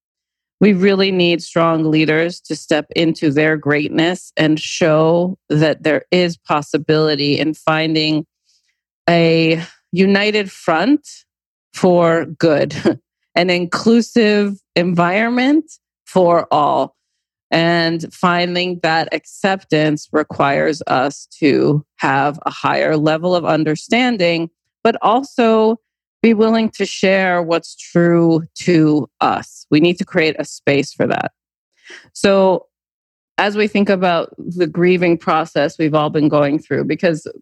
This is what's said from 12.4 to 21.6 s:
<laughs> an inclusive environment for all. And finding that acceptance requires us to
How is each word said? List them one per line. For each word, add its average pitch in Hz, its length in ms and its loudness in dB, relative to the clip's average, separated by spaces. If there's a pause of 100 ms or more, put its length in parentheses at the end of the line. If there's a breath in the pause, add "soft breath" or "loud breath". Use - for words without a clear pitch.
<laughs> - 180 -14
an 180 160 2
inclusive 208 1120 0 (140)
environment 226 960 0 (340)
for 175 460 2
all. 139 460 0 (540)
And 165 640 0
finding 180 720 -2
that 160 300 -2
acceptance 156 1000 -4
requires 151 760 -2
us 135 380 -2 (120)
to 147 460 0 (120)